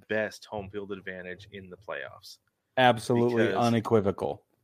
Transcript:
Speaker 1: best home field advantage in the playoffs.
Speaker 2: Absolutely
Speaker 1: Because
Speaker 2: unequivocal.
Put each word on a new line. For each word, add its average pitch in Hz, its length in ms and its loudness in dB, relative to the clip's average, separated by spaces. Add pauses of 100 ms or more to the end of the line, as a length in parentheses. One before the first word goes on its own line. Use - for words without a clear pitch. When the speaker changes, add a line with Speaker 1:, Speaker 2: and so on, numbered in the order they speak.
Speaker 1:
best 107 360 -2
home 101 260 -8
field 101 220 -10
advantage 92 600 -12
in 95 180 -16
the 87 80 -16
playoffs. 67 580 -12 (400)
Speaker 2:
Absolutely 120 720 4
Speaker 1:
Because 104 200 2
Speaker 2:
unequivocal. 107 760 2 (220)